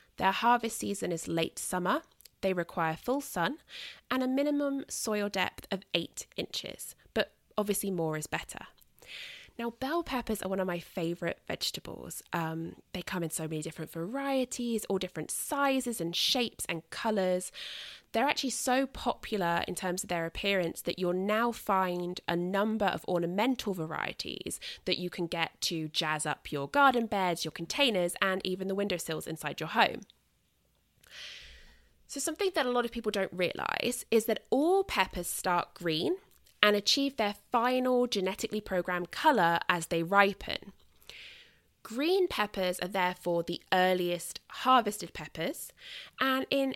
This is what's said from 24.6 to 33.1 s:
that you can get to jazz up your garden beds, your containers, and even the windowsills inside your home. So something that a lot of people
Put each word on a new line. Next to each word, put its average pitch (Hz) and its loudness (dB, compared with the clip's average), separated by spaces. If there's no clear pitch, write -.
that 180 0
you 180 -4
can 170 -4
get 165 -4
to 160 -2
jazz 156 0
up - -4
your 143 -4
garden 262 6
beds, 185 0
your 160 -4
containers, 180 0
and 190 2
even 190 -2
the 190 -2
windowsills 175 -2
inside 156 -6
your 156 -4
home. - 2
So 277 -8
something 349 0
that 285 4
a 247 2
lot 247 2
of 233 -6
people 220 -2